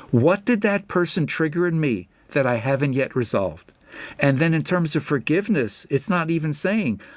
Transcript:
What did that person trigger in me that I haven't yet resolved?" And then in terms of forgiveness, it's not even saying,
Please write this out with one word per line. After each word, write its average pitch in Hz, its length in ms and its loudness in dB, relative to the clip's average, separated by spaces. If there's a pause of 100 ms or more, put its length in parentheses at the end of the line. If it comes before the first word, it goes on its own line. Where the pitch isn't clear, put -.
(120)
What 165 320 4
did 240 160 2
that 202 260 0
person 170 400 0
trigger 165 400 -2
in 165 140 0
me 113 280 -2 (220)
that 139 160 2
I 123 100 2
haven't 113 360 0
yet 131 240 -2
resolved?" 98 560 -2 (460)
And 139 220 2
then 165 140 4
in 151 100 0
terms 165 320 0
of 147 80 -2
forgiveness, 147 840 0
it's 139 220 -2
not 170 180 0
even 160 240 0
saying, 185 480 0 (160)